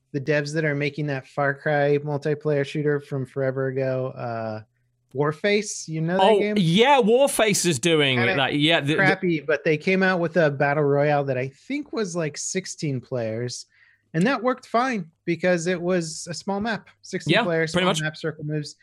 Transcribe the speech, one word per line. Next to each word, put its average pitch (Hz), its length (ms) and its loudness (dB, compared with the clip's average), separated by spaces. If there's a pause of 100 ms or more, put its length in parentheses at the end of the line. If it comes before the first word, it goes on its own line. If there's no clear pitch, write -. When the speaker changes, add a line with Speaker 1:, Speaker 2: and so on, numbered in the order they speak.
(120)
Speaker 1:
the 147 80 -4
devs 147 320 0
that 160 140 0
are 147 80 0
making 147 320 -2
that 135 200 -6
Far 139 280 0
Cry 147 420 2
multiplayer 147 720 -2
shooter 147 340 -2
from 139 240 -6
forever 135 440 -4
ago, 131 400 -2
uh, 113 520 -8 (540)
Warface. 202 760 -2
You 160 140 -6
know 175 160 0
that 190 40 4
Speaker 2:
Oh, 208 160 6
Speaker 1:
game? 208 200 0
Speaker 2:
yeah, 220 420 6
Warface 226 640 2
is 156 120 2
doing 143 400 4
Speaker 1:
Kinda 117 180 2
Speaker 2:
that. 131 200 0
Yeah, 156 240 4
the, 139 80 -2
the 156 80 2
Speaker 1:
crappy, 185 440 2
but 143 240 -2
they 156 120 4
came 190 260 0
out 185 180 2
with 165 160 -2
a 156 140 4
battle 143 340 0
royale 143 400 2
that 135 140 -2
I 131 100 -4
think 285 440 -8
was, 208 220 -4
like, 156 240 -4
sixteen 151 640 -6
players, 120 640 -6 (480)
and 170 120 2
that 254 160 0
worked 247 240 -4
fine 233 440 -2 (140)
because 170 420 0
it 180 140 -2
was 170 500 -4
a 160 40 -10
small 202 260 -6
map, 214 280 -6 (140)
sixteen 175 320 -6
Speaker 2:
Yeah, 220 100 4
Speaker 1:
players, 160 280 0
Speaker 2:
pretty 180 120 0
Speaker 1:
small 180 60 2
Speaker 2:
much. 156 120 -2
Speaker 1:
map, 156 140 -6
circle 156 280 -8
moves, 151 380 -6